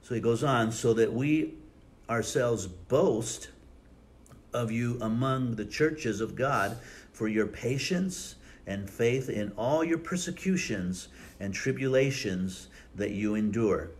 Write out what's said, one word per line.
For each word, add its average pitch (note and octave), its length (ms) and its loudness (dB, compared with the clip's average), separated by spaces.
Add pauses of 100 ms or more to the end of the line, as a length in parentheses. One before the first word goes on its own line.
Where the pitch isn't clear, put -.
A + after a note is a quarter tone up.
So - 140 -8
he A2 60 0
goes A#2 220 2
on, A#2+ 300 4
"So A#2 220 4
that A2+ 180 4
we D3+ 420 2 (540)
ourselves A#2 580 0
boast A#2+ 800 0 (1040)
of A#2 180 -2
you A#2+ 300 -2
among B2 540 0
the G#2 100 -4
churches D3 560 0
of F#2+ 140 -6
God A#2+ 420 0 (340)
for A2 160 -2
your A2 180 2
patience F3+ 920 -2 (300)
and G2 220 -6
faith B2 400 0
in G#2 300 -4
all D3 260 2
your E3 140 0
persecutions E3+ 1120 -2 (300)
and G2 140 -6
tribulations C3 1160 0 (260)
that G#2 160 -2
you G#2 240 0
endure." G#2 640 2